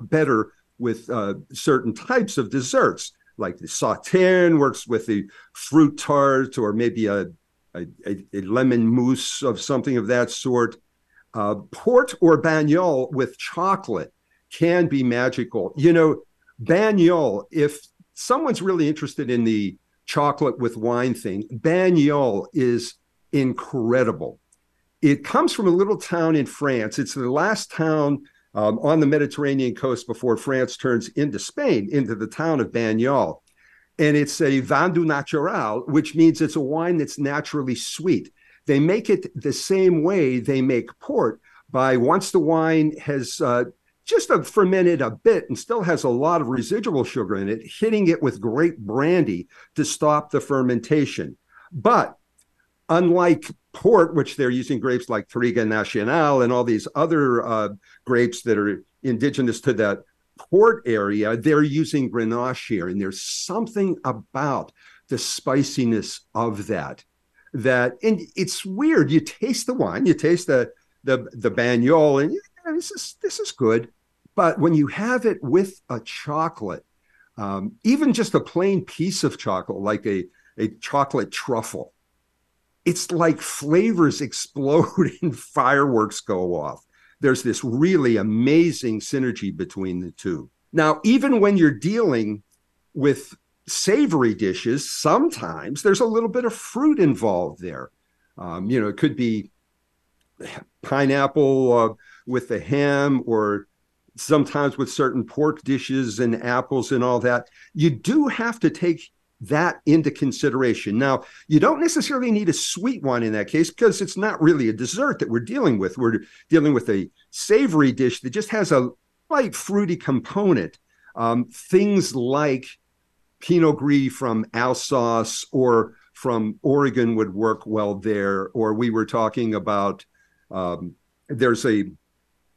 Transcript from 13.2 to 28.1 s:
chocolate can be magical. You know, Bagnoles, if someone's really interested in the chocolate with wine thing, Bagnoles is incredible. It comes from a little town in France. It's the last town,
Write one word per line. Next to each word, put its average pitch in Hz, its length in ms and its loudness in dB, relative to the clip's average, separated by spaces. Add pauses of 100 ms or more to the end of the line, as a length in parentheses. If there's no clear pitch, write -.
chocolate 170 760 -6 (380)
can 170 360 2
be 135 160 0
magical. 123 760 -2
You 160 160 6
know, 160 300 4 (400)
Bagnoles, 170 880 2
if 147 280 0 (360)
someone's 269 480 -2
really 175 260 0
interested 151 420 -6
in 120 140 2
the 104 320 0 (300)
chocolate 143 520 0
with 117 180 -4
wine 120 360 -2
thing, 107 400 -8
Bagnoles 147 1040 2
is 123 400 0 (380)
incredible. 120 1080 0 (640)
It 143 220 4
comes 320 280 0
from 208 140 -2
a 180 40 6
little 196 280 2
town 160 380 0
in 135 100 0
France. 123 520 -4
It's 135 160 -6
the 127 160 -4
last 175 400 -2
town, 151 520 0 (320)